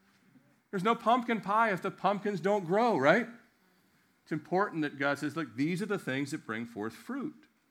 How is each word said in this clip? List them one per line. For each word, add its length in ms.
There's 120
no 120
pumpkin 460
pie 300
if 100
the 100
pumpkins 480
don't 260
grow, 320
right? 300
It's 80
important 520
that 160
God 180
says, 180
"Look, 200
these 260
are 60
the 120
things 320
that 140
bring 200
forth 280
fruit. 540